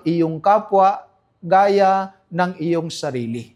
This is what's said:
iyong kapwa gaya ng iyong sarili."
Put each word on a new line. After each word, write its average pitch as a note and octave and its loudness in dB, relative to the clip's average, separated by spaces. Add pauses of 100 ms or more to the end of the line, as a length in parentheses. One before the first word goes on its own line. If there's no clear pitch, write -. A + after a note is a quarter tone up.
iyong D#3+ 0
kapwa G3+ 2 (320)
gaya F#3+ 2 (160)
ng F3+ -4
iyong E3 -2
sarili." A#2+ -8